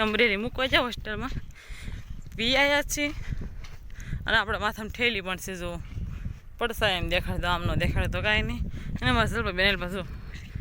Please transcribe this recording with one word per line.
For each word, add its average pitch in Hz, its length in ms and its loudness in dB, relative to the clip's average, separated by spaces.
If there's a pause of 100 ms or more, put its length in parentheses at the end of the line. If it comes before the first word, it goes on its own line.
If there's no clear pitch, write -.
અમરેલી 214 380 4
મૂકવા 254 300 0
જાવ 294 160 6
હોસ્ટેલમાં 214 440 -4 (1040)
વી 233 240 2
આયા 285 300 4
છીએ. 294 180 0 (1160)
અને 214 120 2
આપણા 202 280 0
માથામાં 220 300 -4
ઠેલી 226 320 0
પણ 185 180 -2
છે, 190 160 -4
જો 175 80 -4 (880)
પડસા 226 420 0
એમ 165 140 0
દેખાડે 180 300 2
તો 175 100 2
આમ 170 140 0
ન 156 160 2
દેખાડે 175 320 2
તો 180 100 2
કાંઈ 214 240 4
નહીં. 240 120 -2 (380)
અને 247 160 4
મારા 220 160 4
જલપા 208 280 0
બેન 190 220 6
પાછું 180 260 -4 (540)